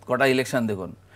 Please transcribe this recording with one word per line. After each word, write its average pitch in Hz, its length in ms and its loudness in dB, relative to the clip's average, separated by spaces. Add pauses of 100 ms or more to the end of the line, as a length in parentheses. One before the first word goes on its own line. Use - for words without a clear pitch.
কটা 127 200 2
ইলেকশন 131 400 2
দেখুন, 92 280 -6 (220)